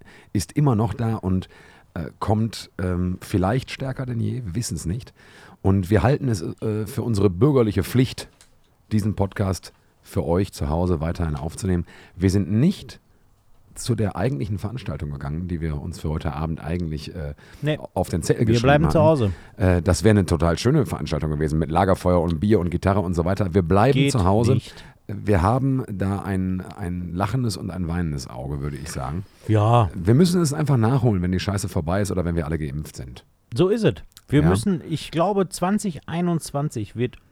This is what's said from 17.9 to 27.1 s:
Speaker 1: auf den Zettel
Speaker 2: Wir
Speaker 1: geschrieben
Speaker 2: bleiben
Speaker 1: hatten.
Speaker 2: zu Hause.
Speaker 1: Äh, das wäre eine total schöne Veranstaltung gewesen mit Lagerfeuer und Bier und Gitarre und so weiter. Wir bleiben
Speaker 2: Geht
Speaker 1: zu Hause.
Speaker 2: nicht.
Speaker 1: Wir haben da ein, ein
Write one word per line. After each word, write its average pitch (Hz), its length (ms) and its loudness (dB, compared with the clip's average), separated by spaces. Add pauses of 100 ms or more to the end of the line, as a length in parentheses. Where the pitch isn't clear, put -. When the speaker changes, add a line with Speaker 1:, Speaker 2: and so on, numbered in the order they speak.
Speaker 1:
auf 90 160 -2
den 87 120 -2
Zettel - 200 0
Speaker 2:
Wir 123 60 2
Speaker 1:
geschrieben 117 160 2
Speaker 2:
bleiben 143 220 6
Speaker 1:
hatten. 156 60 2
Speaker 2:
zu 165 100 4
Hause. 147 300 4 (240)
Speaker 1:
Äh, 90 260 4
das 85 220 2
wäre 110 80 8
eine 101 140 6
total 85 320 2
schöne 131 280 2
Veranstaltung 78 460 -4
gewesen 76 260 0
mit 76 140 0
Lagerfeuer 90 500 4
und 85 200 0
Bier 104 180 4
und 87 100 -2
Gitarre 92 300 0
und 90 140 0
so 85 100 0
weiter. 92 300 -2
Wir 95 80 4
bleiben 98 320 4
Speaker 2:
Geht 139 180 2
Speaker 1:
zu 113 140 2
Hause. 110 300 4
Speaker 2:
nicht. - 180 -4 (340)
Speaker 1:
Wir 101 340 0
haben 131 480 2
da 98 320 -2
ein, 92 400 -2
ein 90 520 -8